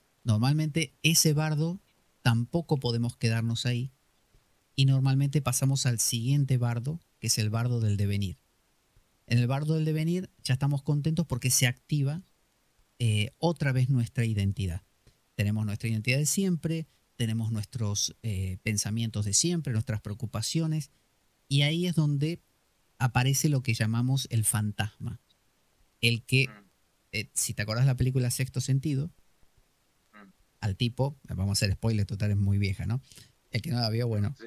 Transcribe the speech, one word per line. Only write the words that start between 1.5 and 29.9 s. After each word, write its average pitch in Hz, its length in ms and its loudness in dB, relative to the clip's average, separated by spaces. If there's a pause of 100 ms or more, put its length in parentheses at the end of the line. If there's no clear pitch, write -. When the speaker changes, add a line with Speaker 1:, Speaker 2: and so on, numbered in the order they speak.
Speaker 1:
tampoco 123 560 0
podemos 120 380 -2
quedarnos 113 500 -2
ahí. 123 260 -4 (800)
Y 135 120 6
normalmente 135 560 2
pasamos 131 440 0
al 117 120 -2
siguiente 131 600 0
bardo, 120 420 -2 (180)
que - 80 -6
es - 120 0
el 107 120 2
bardo 117 300 0
del 104 160 2
devenir. 101 420 -2 (880)
En 120 120 2
el 120 80 4
bardo 147 280 0
del 156 100 2
devenir 160 460 -2 (120)
ya 127 120 0
estamos 139 280 0
contentos 156 440 0
porque 123 240 -2
se 127 160 4
activa, 143 560 -2 (760)
eh, 107 400 2
otra 160 340 0
vez 127 160 2
nuestra 120 360 2
identidad. 98 580 -2 (520)
Tenemos 107 320 0
nuestra 104 220 -4
identidad 113 300 0
de 151 80 0
siempre, 165 600 -2 (300)
tenemos 113 360 -2
nuestros, 104 680 -4
eh, 95 400 -4
pensamientos 107 600 -2
de 101 100 -2
siempre, 165 380 0
nuestras 110 280 -2
preocupaciones, 147 880 -4 (580)
y 139 140 2
ahí 165 240 0
es 175 80 -2
donde 151 460 0 (580)
aparece 127 500 2
lo 135 140 2
que 120 120 0
llamamos 120 560 0
el 110 140 2
fantasma. 107 760 -4 (800)
El 117 240 2
que, 131 240 2
Speaker 2:
Mm. 104 200 -20 (440)
Speaker 1:
eh, 110 220 -4
si - 200 -2
te 110 80 -4
acordás 113 240 0
la 127 100 2
película 127 340 0
Sexto 127 300 -4
Sentido, 135 500 -2 (1040)